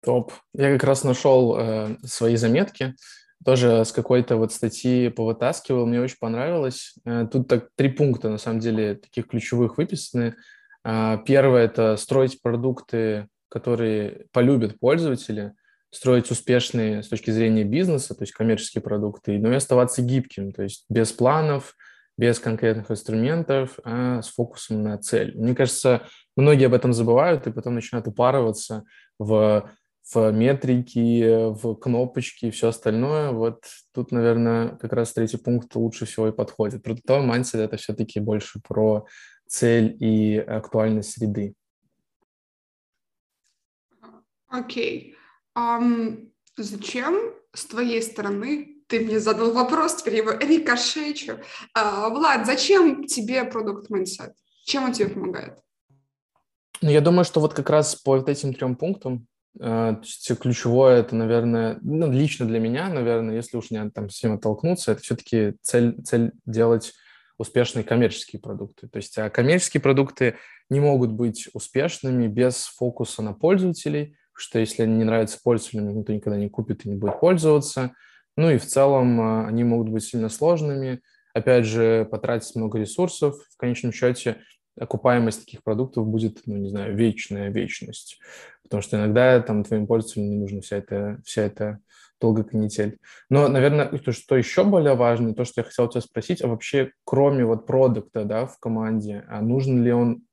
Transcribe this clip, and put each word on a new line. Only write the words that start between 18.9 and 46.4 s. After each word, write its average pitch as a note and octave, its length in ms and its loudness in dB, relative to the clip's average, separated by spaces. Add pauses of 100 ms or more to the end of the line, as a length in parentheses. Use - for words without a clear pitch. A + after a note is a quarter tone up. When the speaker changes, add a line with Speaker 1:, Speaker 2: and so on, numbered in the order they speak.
Speaker 1:
но A2 140 0
и B2+ 40 2
оставаться B2+ 460 2
гибким, B2 520 -2
то G2+ 100 -6
есть - 260 -10
без A2 220 2
планов, C#3+ 640 0 (420)
без A#2 220 2
конкретных A2+ 500 -2
инструментов, C3 960 -2
а B2 380 -4
с - 80 -12
фокусом A2 540 -6
на G#2 140 -4
цель. G#2 400 -4
Мне A#2 160 0
кажется, B2 540 0 (280)
многие C3+ 300 6
об B2 80 4
этом B2 200 2
забывают B2+ 520 2
и A#2 60 -4
потом A#2+ 240 -6
начинают A#2 320 -8
упарываться A2+ 760 0 (360)
в, G#2+ 500 2 (440)
в A2 180 4
метрики, A#2 1200 2
в G#2+ 240 -6
кнопочки B2 680 -4
и A2+ 60 -2
все A2+ 180 0
остальное. C3 600 -2
Вот A2+ 340 -4 (280)
тут, B2 180 -6
наверное, A#2 640 2
как - 160 -8
раз G2+ 200 -2
третий A2+ 240 -2
пункт A#2+ 380 -2
лучше A2+ 300 -2
всего A2 240 -2
и - 20 -4
подходит. G#2 520 -4
Продуктовый B2+ 440 0
майндсет — B2 340 -2
это A2 160 -4
все-таки G#2+ 420 -6
больше G#2+ 460 -4
про G#2+ 400 0 (420)
цель A#2 520 2
и G#2+ 380 2
актуальность A2 760 -2
среды. G#2 420 -4 (3000)
Speaker 2:
Окей. B3 680 -8 (400)
Ам, A#3 760 -2 (260)